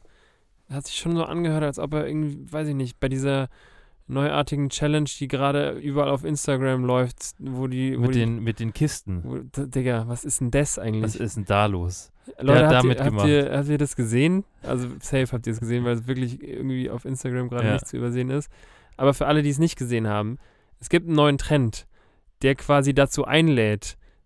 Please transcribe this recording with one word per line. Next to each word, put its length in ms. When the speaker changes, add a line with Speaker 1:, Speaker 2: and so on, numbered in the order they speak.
Speaker 1:
hat 160
sich 100
schon 200
so 80
angehört, 380
als 160
ob 160
er 120
irgendwie, 460
weiß 160
ich 60
nicht, 260
bei 80
dieser 400
neuartigen 640
Challenge, 400
die 100
gerade 500
überall 320
auf 140
Instagram 600
läuft, 540
wo 300
die, 280
wo 60
Speaker 2:
Mit 120
Speaker 1:
die 60
Speaker 2:
den, 220
mit 180
den 140
Kisten. 500
Speaker 1:
wo, 140
d-, 300
Digga, 400
was 180
ist 160
denn 80
das 280
eigentlich? 260
Speaker 2:
Was 120
ist 220
denn 80
da 200
los? 460
Speaker 1:
Leute, 60
Speaker 2:
Der 120
hat 80
Speaker 1:
habt 200
Speaker 2:
damit 140
Speaker 1:
ihr, 60
habt 80
Speaker 2:
gemacht. 160
Speaker 1:
ihr, 280
habt 120
ihr 100
das 180
gesehen? 480
Also 260
safe 320
habt 140
ihr 80
es 60
gesehen, 240
weil 100
es 120
wirklich 360
irgendwie 480
auf 160
Instagram 420
gerade 180
Speaker 2:
Ja. 80
Speaker 1:
nicht 120
zu 100
übersehen 320
ist. 220
Aber 160
für 120
alle, 160
die 80
es 80
nicht 180
gesehen 300
haben, 320
es 100
gibt 160
einen 100
neuen 220
Trend, 480
der 140
quasi 380
dazu 300
einlädt, 720